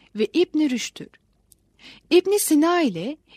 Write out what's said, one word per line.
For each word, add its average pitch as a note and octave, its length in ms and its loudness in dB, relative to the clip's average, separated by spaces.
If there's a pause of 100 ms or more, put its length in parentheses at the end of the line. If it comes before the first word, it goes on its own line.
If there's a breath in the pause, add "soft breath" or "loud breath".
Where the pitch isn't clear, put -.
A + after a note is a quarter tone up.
(140 soft breath)
ve G#3+ 180 -2
İbn D#4 380 0
Rüşd'dür. - 380 -8 (1040 loud breath)
İbn F#4+ 260 2
Sina E4+ 440 2
ile A3 360 -4 (200 soft breath)